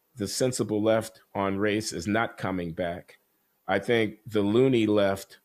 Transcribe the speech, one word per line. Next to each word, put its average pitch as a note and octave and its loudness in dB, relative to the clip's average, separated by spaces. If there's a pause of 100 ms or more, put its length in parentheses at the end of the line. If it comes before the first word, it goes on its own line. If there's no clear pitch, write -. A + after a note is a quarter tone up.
(160)
the G2 -4
sensible A2 -2
left A2 0 (160)
on G2 0
race G#2+ 0
is E2+ -8
not A2 0
coming F2+ -4
back. F2 -6 (480)
I G2 2
think A2+ 0
the G#2 0
loony A2+ 4
left G2 0